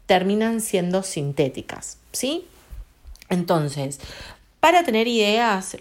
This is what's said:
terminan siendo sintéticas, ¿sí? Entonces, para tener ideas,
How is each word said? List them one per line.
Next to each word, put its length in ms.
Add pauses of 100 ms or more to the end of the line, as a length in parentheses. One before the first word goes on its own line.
terminan 560
siendo 400
sintéticas, 960 (140)
¿sí? 340 (800)
Entonces, 720 (600)
para 240
tener 240
ideas, 720